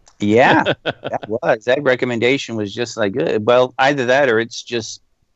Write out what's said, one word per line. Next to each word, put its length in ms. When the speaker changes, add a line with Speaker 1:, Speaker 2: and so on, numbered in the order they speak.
Speaker 1:
Yeah, 440
Speaker 2:
<laughs> 220
Speaker 1:
that 420
was. 380
That 180
recommendation 720
was 180
just 220
like, 240
uh, 220
well, 380
either 260
that 240
or 100
it's 240
just 380